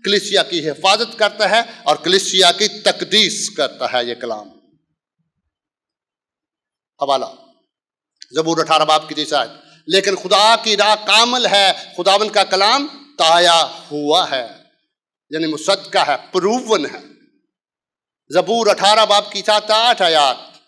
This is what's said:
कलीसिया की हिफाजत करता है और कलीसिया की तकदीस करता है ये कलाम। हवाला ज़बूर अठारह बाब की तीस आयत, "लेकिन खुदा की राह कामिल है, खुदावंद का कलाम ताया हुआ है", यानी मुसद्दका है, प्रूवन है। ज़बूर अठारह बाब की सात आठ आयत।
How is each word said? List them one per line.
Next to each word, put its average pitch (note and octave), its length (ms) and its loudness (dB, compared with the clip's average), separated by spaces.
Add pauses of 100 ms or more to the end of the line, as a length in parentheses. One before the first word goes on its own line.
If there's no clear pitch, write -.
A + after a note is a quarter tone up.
कलीसिया G3 380 0
की E3+ 160 -4
हिफाजत F#3+ 600 -2
करता G#3 280 0
है A3+ 400 -2
और D3+ 140 0
कलीसिया F#3 500 2
की G3+ 160 -2
तकदीस G3 880 -2
करता B2+ 400 -4
है A#2+ 100 -2
ये A#2+ 80 -6
कलाम। G#2+ 360 -10 (2500)
हवाला - 600 -4 (760)
ज़बूर D#3+ 240 -2
अठारह D#3 260 0
बाब D#3 240 0
की D3+ 60 -12
तीस D3+ 180 -6
आयत, - 560 -6
"लेकिन F#3+ 260 0
खुदा G3+ 400 4
की A3 200 -2
राह G#3 200 2
कामिल A3 520 0
है, G3 480 0
खुदावंद G3 380 2
का G3 100 2
कलाम G#3 440 0 (320)
ताया E3+ 420 4
हुआ D3 640 -2
है", C3 180 -6 (920)
यानी D#3+ 140 -4
मुसद्दका F#3 560 -2
है, C3+ 140 0
प्रूवन G3+ 680 -2
है। - 340 -16 (1120)
ज़बूर G#3 360 0
अठारह G#3 360 2
बाब G#3 280 0
की G3+ 80 -8
सात G#3 300 0
आठ A3 300 2
आयत। D3+ 360 2 (300)